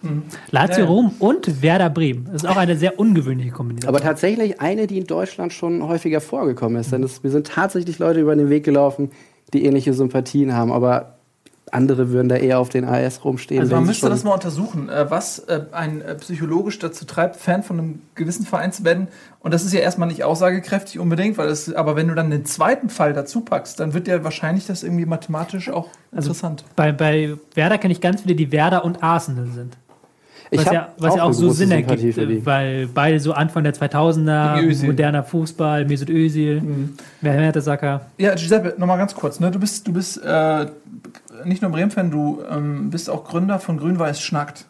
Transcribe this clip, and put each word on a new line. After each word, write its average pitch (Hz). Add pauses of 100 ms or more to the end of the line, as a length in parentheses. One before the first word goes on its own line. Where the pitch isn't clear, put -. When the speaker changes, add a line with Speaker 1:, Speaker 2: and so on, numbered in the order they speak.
Speaker 1:
Mhm. 151 (300)
Speaker 2:
Lazio 160
Speaker 1:
Ja, 202
ja. -
Speaker 2:
Rom 202
und 202
Werder 165
Bremen. 139
Das 160
ist 175
auch 190
eine 175
sehr 185
ungewöhnliche 131
Kombination. 120
Speaker 3:
Aber 139
tatsächlich 185
eine, 202
die 196
in 180
Deutschland 175
schon 170
häufiger 165
vorgekommen 120
ist, 123
denn 127
es, 127
mir 135
sind 147
tatsächlich 175
Leute 165
über 151
den 147
Weg 147
gelaufen, 143 (420)
die 139
ähnliche 139
Sympathien 131
haben, 117
aber 123 (560)
andere 127
würden 123
da 127
eher 127
auf 123
den 127
A 123
S 127
Rom 131
stehen, 135
Speaker 1:
Also 127
Speaker 3:
wenn -
Speaker 1:
man 165
Speaker 3:
sie 175
Speaker 1:
müsste 220
Speaker 3:
schon -
Speaker 1:
das -
mal 208
untersuchen, 165
äh, 139
was, -
äh, 156 (100)
einen, 156
äh, 151
psychologisch 165
dazu 165
treibt, 175
Fan 185
von 170
einem 160 (160)
gewissen 175
Verein 180
zu 208
werden. 175 (320)
Und 165
das 170
ist 190
ja 190
erstmal 175
nicht 156
aussagekräftig 180
unbedingt, 180
weil 151
es, 151
aber 156
wenn 160
du 165
dann 160
den 147
zweiten 233
Fall 151
dazu 143
packst, -
dann 156
wird 175
ja 175
wahrscheinlich 160
das 185
irgendwie 170
mathematisch 165
auch 170 (220)
Speaker 2:
Also 147
Speaker 1:
interessant. 165 (120)
Speaker 2:
bei, 151
bei 151 (200)
Werder 175
kenne 196
ich 175
ganz 185
viele, 180
die 151
Werder 160
und 170
Arsenal 151
sind. 120 (720)
Speaker 3:
Ich 151
Speaker 2:
Was 156
Speaker 3:
hab 190
Speaker 2:
ja, 165
was 165
ja 180
Speaker 3:
auch -
Speaker 2:
auch -
Speaker 3:
eine 127
Speaker 2:
so 165
Speaker 3:
große 156
Speaker 2:
Sinn 190
Speaker 3:
Sympathie 143 (140)
Speaker 2:
ergibt, 113
Speaker 3:
für -
die. 110
Speaker 2:
weil 135
beide 143
so 147
Anfang 156
der 147
zweitausender, 151
Speaker 1:
Wegen 160
Özil. 139
Speaker 2:
moderner 147
Fußball, 156
Mesut 143
Özil, 156
Speaker 1:
Mhm. 143 (260)
Speaker 2:
Mertesacker. 147 (160)
Speaker 1:
Ja, 196
Giuseppe, 175
nochmal 180
ganz 196
kurz, -
ne? 175
Du 190
bist, -
du 185
bist, 180
äh, 156 (800)
nicht 185
nur 190
Bremen-Fan, 180
du, 147 (100)
ähm, 147
bist 170
auch -
Gründer 190
von 170
Grün-Weiß 156
Schnackt. -